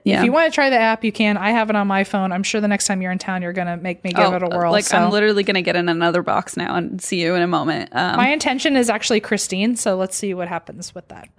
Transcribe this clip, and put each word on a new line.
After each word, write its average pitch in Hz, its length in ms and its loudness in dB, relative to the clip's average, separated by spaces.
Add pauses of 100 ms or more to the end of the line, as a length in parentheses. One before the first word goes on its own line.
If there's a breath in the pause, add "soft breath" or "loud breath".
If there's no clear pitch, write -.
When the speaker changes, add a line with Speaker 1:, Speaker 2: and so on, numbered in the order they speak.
Speaker 1:
Yeah. - 160 2
Speaker 2:
if 220 60 4
you 240 60 2
wanna 320 200 4
try 277 180 4
the 247 80 4
app, 226 240 2
you 220 80 0
can. 208 260 0
I 196 140 0
have 220 200 2
it 208 60 0
on 202 120 0
my 196 160 2
phone. 190 260 -2
I'm 185 140 -2
sure 220 160 -2
the 208 80 0
next 202 180 0
time 190 160 -2
you're 185 80 -4
in 185 80 -2
town, 185 240 -6
you're 175 120 -6
gonna 175 240 -4
make 175 260 -8
me 180 80 -2
give 208 120 2
Speaker 1:
Oh, 190 100 2
Speaker 2:
it 180 80 -2
a 180 60 0
whirl, 175 220 0
Speaker 1:
like, 202 140 2
Speaker 2:
so. - 140 0
Speaker 1:
I'm 175 120 4
literally 208 320 4
gonna 190 200 0
get 175 120 0
in 175 140 0
another 170 340 2
box - 340 -2
now - 200 -4
and 180 260 -4
see 180 200 -2
you 170 120 0
in 175 80 2
a 175 60 2
moment. 151 440 -2
Um, 175 240 -2
Speaker 2:
My 254 120 4
intention 285 480 0
is 240 140 2
actually 220 280 0
Christine, 208 560 -2
so 208 220 0
let's 190 180 -2
see 196 200 -4
what 180 120 -6
happens 175 480 -10
with 175 140 -18
that. - 200 -20 (100)